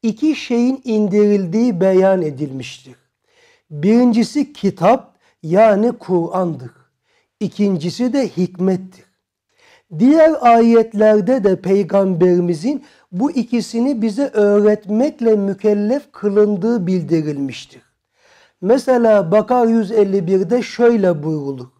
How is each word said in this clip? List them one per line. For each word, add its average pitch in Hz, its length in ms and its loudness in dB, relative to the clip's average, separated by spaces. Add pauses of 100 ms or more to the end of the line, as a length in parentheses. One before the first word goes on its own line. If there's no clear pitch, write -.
iki 247 300 -2
şeyin 247 480 -2
indirildiği 208 960 0
beyan 190 400 2
edilmiştir. 135 760 -10 (720)
Birincisi 233 840 0
kitap 202 640 -2 (280)
yani 208 480 2
Kur'an'dır. 170 800 -6 (680)
İkincisi 202 760 -4
de 269 140 0
hikmettir. 185 760 -4 (920)
Diğer 311 420 4
ayetlerde 226 1040 4
de 190 180 0
Peygamberimizin 180 1200 0 (280)
bu 233 200 -4
ikisini 233 720 -4
bize 226 260 -2
öğretmekle 214 1080 0
mükellef 208 760 -2
kılındığı 208 760 -2
bildirilmiştir. 151 960 -4 (800)
Mesela 220 720 2
Bakar 226 360 2
yüz 226 240 0
elli 196 360 0
birde 190 340 0
şöyle 202 640 0
buyrulur. 139 440 -8 (120)